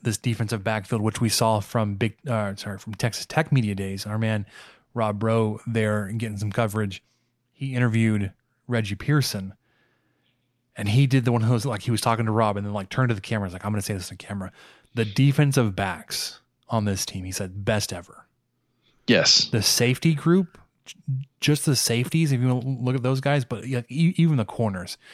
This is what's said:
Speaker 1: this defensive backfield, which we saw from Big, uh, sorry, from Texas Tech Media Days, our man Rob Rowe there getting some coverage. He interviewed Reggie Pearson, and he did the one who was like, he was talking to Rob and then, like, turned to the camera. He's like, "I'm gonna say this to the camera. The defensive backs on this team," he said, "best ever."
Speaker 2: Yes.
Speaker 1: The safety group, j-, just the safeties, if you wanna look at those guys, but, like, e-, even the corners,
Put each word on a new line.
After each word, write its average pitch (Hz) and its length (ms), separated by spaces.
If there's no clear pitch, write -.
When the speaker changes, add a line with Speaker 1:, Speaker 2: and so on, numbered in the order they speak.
Speaker 1:
this 110 160
defensive 110 460
backfield, 110 360
which 107 200
we 117 80
saw 110 320
from 101 340
Big, 104 220
uh, 104 280
sorry, 101 220
from 107 160
Texas - 300
Tech - 280
Media 110 240
Days, 98 280
our 107 140
man 110 280
Rob 107 280
Rowe 113 420
there 107 520
getting 107 220
some 104 120
coverage. 104 540
He 135 240
interviewed 113 560
Reggie 107 300
Pearson, 107 580
and 104 120
he 131 180
did 131 180
the 123 80
one 117 100
who 117 100
was 113 120
like, 110 180
he 120 80
was 110 120
talking 113 240
to 110 60
Rob 107 240
and 101 100
then, 104 80
like, 98 160
turned 131 180
to 117 60
the 98 60
camera. 101 280
He's 85 60
like, 92 100
"I'm 107 80
gonna 104 100
say 107 120
this 92 140
to 95 60
the - 20
camera. 95 360
The 113 120
defensive 135 680
backs - 640
on 113 160
this 98 220
team," 90 180
he 92 80
said, 98 320
"best 107 280
ever." - 340
Speaker 2:
Yes. - 400
Speaker 1:
The 110 160
safety 131 520
group, 175 440
j-, - 120
just 147 240
the 139 120
safeties, 131 560
if 120 80
you 127 80
wanna 123 180
look 127 140
at 123 60
those 131 180
guys, 139 240
but, 107 220
like, 127 240
e-, 165 260
even 160 200
the 107 80
corners, 95 540